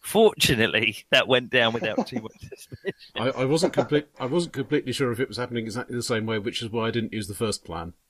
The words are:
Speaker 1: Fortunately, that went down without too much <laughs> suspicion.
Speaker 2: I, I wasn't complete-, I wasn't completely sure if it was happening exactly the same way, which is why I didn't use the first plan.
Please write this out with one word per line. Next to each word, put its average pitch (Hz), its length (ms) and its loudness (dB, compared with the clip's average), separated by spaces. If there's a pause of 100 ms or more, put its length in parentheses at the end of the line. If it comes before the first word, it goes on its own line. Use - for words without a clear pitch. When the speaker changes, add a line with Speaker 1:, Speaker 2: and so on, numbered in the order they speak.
Speaker 1:
Fortunately, 113 920 4 (140)
that 131 140 6
went 123 220 4
down 117 240 4
without 113 340 -2
too 120 140 -6
much 110 180 -14
<laughs> - 20 -20
suspicion. - 520 -12 (240)
Speaker 2:
I, 120 140 0
I 131 160 -2
wasn't 160 260 2
complete-, 147 340 2 (140)
I 127 60 -4
wasn't 160 260 -2
completely 139 400 -2
sure 123 200 0
if 110 60 -4
it 131 100 -2
was 104 100 -10
happening 117 260 -4
exactly 117 320 -8
the 117 60 -4
same 110 240 0
way, 110 120 -2
which 104 220 -4
is 117 100 -6
why 113 180 0
I - 20 0
didn't 113 240 -2
use 107 120 -4
the 98 80 -8
first 104 300 -2
plan. 85 300 -8 (160)